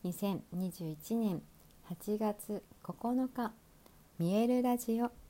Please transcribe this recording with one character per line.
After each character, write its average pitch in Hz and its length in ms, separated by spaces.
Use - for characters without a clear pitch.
二 180 120
千 196 360
二 180 200
十 165 180
一 156 260
年 196 280
八 208 340
月 208 460
九 180 120
日、 226 180
見 170 160
え 226 120
る 247 160
ラ 247 160
ジ 226 240
オ 240 80